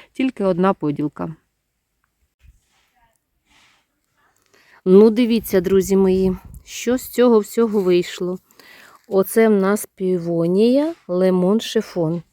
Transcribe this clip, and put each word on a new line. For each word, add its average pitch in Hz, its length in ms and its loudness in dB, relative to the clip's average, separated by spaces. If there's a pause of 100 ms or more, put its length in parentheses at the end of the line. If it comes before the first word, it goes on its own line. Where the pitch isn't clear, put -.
(140)
тільки 262 300 -6
одна 185 300 0
поділка. 151 640 -8 (3500)
Ну, 196 240 8
дивіться, 220 520 0
друзі 190 360 0
мої, 190 400 0 (260)
що - 340 -6
з - 120 -12
цього 240 300 4
всього 214 420 -2
вийшло. 180 580 -2 (680)
Оце 202 400 0
в 220 40 4
нас 202 340 0
півонія, 185 1080 -2 (120)
лемон 185 540 0
шифон. 170 600 -4 (120)